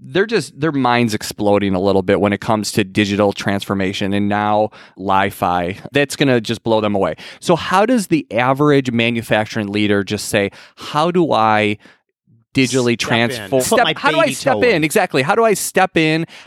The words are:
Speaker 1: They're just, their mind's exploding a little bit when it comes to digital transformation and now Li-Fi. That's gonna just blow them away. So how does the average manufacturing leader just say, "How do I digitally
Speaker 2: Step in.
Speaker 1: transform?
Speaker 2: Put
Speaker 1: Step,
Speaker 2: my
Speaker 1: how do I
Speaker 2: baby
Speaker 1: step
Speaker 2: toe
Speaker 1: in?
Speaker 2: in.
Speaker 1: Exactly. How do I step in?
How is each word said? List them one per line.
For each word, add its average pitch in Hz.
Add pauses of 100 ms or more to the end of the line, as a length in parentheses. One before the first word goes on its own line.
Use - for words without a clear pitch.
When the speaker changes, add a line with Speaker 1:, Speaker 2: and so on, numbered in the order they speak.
Speaker 1:
They're 143
just, 214
their 151
mind's 120
exploding 101
a 92
little 95
bit 92
when 101
it 101
comes 107
to 110
digital 101
transformation 98
and 101
now 104 (260)
Li-Fi. 95 (140)
That's 143
gonna 131
just 110
blow 110
them 104
away. 90 (240)
So 175
how 185
does 226
the 156
average 135
manufacturing 113
leader 101
just 101
say, 101 (260)
"How 156
do 170
I 107 (760)
digitally 123
Speaker 2:
Step -
in. 117
Speaker 1:
transform? 110
Speaker 2:
Put 131
Speaker 1:
Step, 233
Speaker 2:
my 160
Speaker 1:
how 277
do 311
I 330
Speaker 2:
baby 269
Speaker 1:
step -
Speaker 2:
toe 208
Speaker 1:
in? 233
Speaker 2:
in. 156
Speaker 1:
Exactly. 170
How 165
do 220
I 226
step -
in? 160 (200)